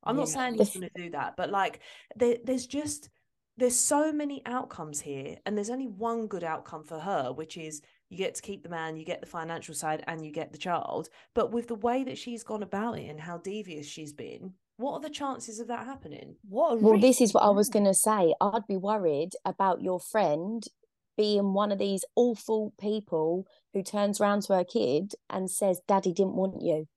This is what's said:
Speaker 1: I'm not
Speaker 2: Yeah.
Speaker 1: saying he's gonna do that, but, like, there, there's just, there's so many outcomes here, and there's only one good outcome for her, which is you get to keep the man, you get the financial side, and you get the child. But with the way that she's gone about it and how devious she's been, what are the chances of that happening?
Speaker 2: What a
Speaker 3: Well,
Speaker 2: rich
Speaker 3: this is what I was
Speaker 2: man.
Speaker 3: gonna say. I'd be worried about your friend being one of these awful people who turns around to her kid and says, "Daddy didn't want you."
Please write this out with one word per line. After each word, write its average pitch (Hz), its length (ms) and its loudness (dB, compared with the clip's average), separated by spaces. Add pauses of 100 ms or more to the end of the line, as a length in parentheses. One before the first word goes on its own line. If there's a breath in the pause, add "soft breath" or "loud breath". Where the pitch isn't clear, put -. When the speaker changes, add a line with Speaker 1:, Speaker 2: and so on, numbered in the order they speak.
Speaker 1:
I'm 247 120 0
not 269 120 0
Speaker 2:
Yeah. 254 60 -4
Speaker 1:
saying 254 200 -2
he's 208 160 4
gonna 180 240 -10
do 175 160 -10
that, 139 260 -6
but, 175 140 -2
like, 190 300 -2 (340 loud breath)
there, 240 300 2
there's 262 220 -2
just, 294 420 -6 (480)
there's 247 200 2
so 302 360 2
many 285 340 -4
outcomes 170 540 -8
here, 139 440 -10
and 208 120 -2
there's 208 140 -4
only 254 180 -4
one 220 400 -4
good 175 160 -6
outcome 160 400 -6
for 160 160 -10
her, 151 320 -2
which 160 240 -10
is 156 260 -12 (260 soft breath)
you 180 80 -16
get 185 200 -4
to - 60 -10
keep 196 200 -10
the 165 60 -16
man, 160 280 -6
you 156 80 -12
get 170 160 -6
the - 60 -14
financial 165 480 -8
side, 156 320 -4
and 160 180 -8
you 151 60 -10
get 156 220 -8
the 160 60 -16
child. 165 500 -4 (260 soft breath)
But 226 160 2
with 233 160 -2
the 233 80 -6
way 240 300 0
that 254 120 -8
she's 233 280 -10
gone 214 180 -6
about 202 360 -4
it 143 120 -10
and 151 100 -12
how 170 180 -10
devious 180 500 -10
she's 151 240 -12
been, 139 420 -12 (220)
what 262 160 -4
are 302 80 -8
the 302 100 -10
chances 247 480 -8
of 226 80 -8
that 233 180 -8
happening? - 520 -14 (120)
Speaker 2:
What 247 260 2
a - 20 2
Speaker 3:
Well, 220 180 10
Speaker 2:
rich 202 80 8
Speaker 3:
this 254 180 8
is 226 140 6
what - 80 8
I 208 80 8
was 202 240 6
Speaker 2:
man. 208 80 6
Speaker 3:
gonna 196 120 6
say. 196 460 4
I'd 202 280 0
be 202 80 0
worried 180 560 0 (120)
about 190 380 2
your 185 160 0
friend 190 640 0 (540)
being 202 360 4
one 208 200 2
of 196 80 -2
these 196 240 0 (100)
awful 220 640 2
people 190 720 -2 (260 soft breath)
who 190 80 -2
turns 202 380 0
around 202 240 2
to 196 100 2
her 180 100 4
kid 190 500 0 (140)
and 190 220 -4
says, 185 380 0
"Daddy 190 240 4
didn't 190 240 2
want 190 260 -2
you." 156 240 0 (100)